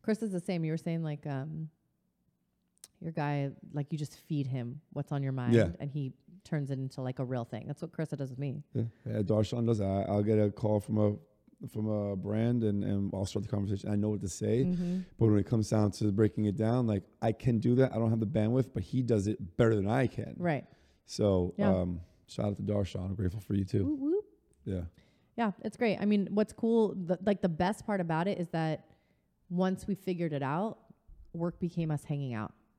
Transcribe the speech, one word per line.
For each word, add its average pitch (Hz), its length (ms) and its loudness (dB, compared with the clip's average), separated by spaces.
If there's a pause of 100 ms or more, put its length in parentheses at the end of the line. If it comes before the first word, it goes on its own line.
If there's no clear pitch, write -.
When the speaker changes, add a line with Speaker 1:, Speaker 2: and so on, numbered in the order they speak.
Speaker 1:
Chris 214 220 -2
is 220 100 -4
the 180 80 -2
same. 170 240 -2
You 156 80 0
were 165 60 -2
saying, 165 240 -4
like, 151 240 -6
um, 151 420 -6 (1300)
your 165 120 -8
guy, 143 380 -2 (240)
like, 147 180 -4
you 156 60 -4
just 151 180 -6
feed 143 300 -4
him 127 340 -6 (120)
what's 143 200 -6
on 143 100 -2
your 135 100 -2
mind, 123 220 2
Speaker 2:
Yeah. 104 160 6 (100)
Speaker 1:
and 139 100 -8
he 135 220 -6 (320)
turns 143 260 -4
it 135 80 -4
into, 131 240 -6
like, 127 160 -6
a 135 60 -2
real 123 200 -4
thing. 107 220 -10
That's 143 160 -8
what 170 100 -12
Chris 156 180 -4
does 139 200 -6
with 127 80 -12
me. 147 240 -6 (120)
Speaker 2:
Yeah, 113 100 0 (220)
yeah, 110 160 -2
Darshan 110 440 2
does 113 120 4
that. 101 80 0
I, 98 160 2 (100)
I'll 104 100 2
get 107 160 4
a 104 120 4
call 107 300 0
from 107 180 -2
a, - 680 -2
from 107 200 -4
a 101 280 -2
brand, 110 480 0
and, 101 200 2
and 98 280 0
I'll 98 140 -2
start 101 180 -4
the 110 60 -8
conversation. 101 400 -2
I 104 60 2
know 104 120 2
what 104 140 0
to 98 60 -4
say, 110 360 0
Speaker 1:
Mm-hmm. 180 360 0 (180)
Speaker 2:
but 113 80 6
when 107 120 8
it 101 80 2
comes 110 220 2
down 107 240 4
to 107 180 0
breaking 107 360 2
it 101 100 2
down, 117 300 2
like, 101 160 2 (180)
I 113 120 2
can 117 260 0
do 120 160 4
that. 131 180 4
I - 40 -4
don't 113 140 2
have 113 100 2
the 113 60 0
bandwidth, 110 460 2
but 101 100 -4
he 127 200 -2
does 110 240 2
it 104 320 -4
better 113 180 6
than 98 120 2
I 123 180 2
can. - 320 -6
Speaker 1:
Right. 170 260 -2 (420)
Speaker 2:
So, 92 500 2
Speaker 1:
Yeah. 101 180 2
Speaker 2:
um, 90 260 -2 (280)
shout 113 180 -4
out 101 120 -2
to 98 40 -6
Darshan. 101 420 -2
I'm 95 100 -4
grateful 101 260 -2
for 101 140 -4
you 101 100 2
too. 98 220 0
Speaker 1:
Whoop, 294 140 -2
whoop. 339 240 0 (400)
Speaker 2:
Yeah. 92 180 -4 (540)
Speaker 1:
Yeah, 220 160 0 (120)
it's 220 140 -6
great. 226 220 2
I - 40 -2
mean, 208 280 2
what's 208 200 2
cool, 226 420 2
the, 175 300 -2
like, 208 180 2
the 190 60 2
best 180 380 0
part 202 140 -2
about 170 280 0
it 202 100 -2
is 165 120 -4
that 160 340 -2 (640)
once 185 380 0
we 202 80 0
figured 170 400 -2
it 139 80 -2
out, 160 360 -2 (540)
work 170 280 -4
became 165 300 -2
us 147 140 -2
hanging 139 300 -4
out. 107 180 -6 (260)